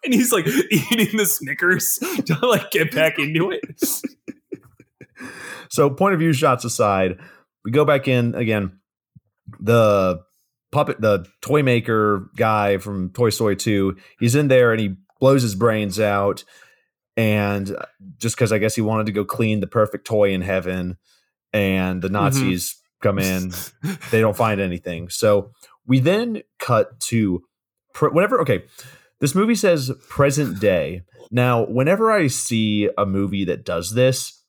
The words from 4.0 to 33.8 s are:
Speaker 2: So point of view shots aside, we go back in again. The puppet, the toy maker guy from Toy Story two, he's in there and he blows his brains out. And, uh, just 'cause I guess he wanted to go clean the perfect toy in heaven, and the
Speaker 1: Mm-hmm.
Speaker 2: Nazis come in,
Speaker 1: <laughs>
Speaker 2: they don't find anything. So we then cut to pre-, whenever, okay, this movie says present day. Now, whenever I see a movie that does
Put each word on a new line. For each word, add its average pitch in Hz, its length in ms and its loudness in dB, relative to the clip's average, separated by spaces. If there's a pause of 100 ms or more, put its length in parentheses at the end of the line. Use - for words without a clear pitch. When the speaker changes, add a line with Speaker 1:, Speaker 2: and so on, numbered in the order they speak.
Speaker 2:
So 143 200 2
point 185 240 2
of 156 60 0
view 165 120 4
shots 131 320 2
aside, 95 540 0 (460)
we 110 60 -6
go 143 140 4
back 143 240 2
in 120 260 0
again. 107 440 -2 (800)
The 101 600 4 (520)
puppet, 147 280 -2
the 101 260 2 (160)
toy 151 200 0
maker 110 760 0
guy 104 420 2
from 95 320 -8
Toy 117 200 0
Story 104 260 0
two, 98 400 0 (220)
he's 120 160 2
in 147 140 2
there 127 240 6
and 110 80 0
he 98 140 -2 (260)
blows 135 220 6
his 107 120 -2
brains 107 460 0
out. 101 440 0 (720)
And, 101 540 0
uh, - 140 -10 (340)
just 117 180 -6
'cause 110 160 0
I 110 60 2
guess 104 160 0
he 117 60 -2
wanted 110 260 0
to 107 60 -4
go 101 120 -2
clean 110 360 -2
the 95 60 -4
perfect - 400 -2
toy 104 260 2
in 92 80 -2
heaven, 90 560 -4 (560)
and 92 500 0
the 95 60 -4
Speaker 1:
Mm-hmm. 95 60 -4
Speaker 2:
Nazis 101 640 0 (260)
come 101 160 0
in, 92 340 -2 (300)
Speaker 1:
<laughs> 175 280 -8
Speaker 2:
they 110 100 2
don't 110 160 0
find 107 240 0
anything. 87 500 -6
So 104 420 2 (340)
we 131 140 4
then 214 420 0 (160)
cut - 420 0
to 101 440 -2 (480)
pre-, - 180 0
whenever, 208 300 2
okay, 131 240 -2 (560)
this 143 140 0
movie 214 200 2
says 160 380 0 (160)
present 139 500 0
day. 90 440 0 (280)
Now, 120 360 2
whenever 175 440 0
I 196 180 2
see 107 600 -2 (100)
a 104 80 0
movie 98 380 -2
that 87 200 -4
does 87 300 -6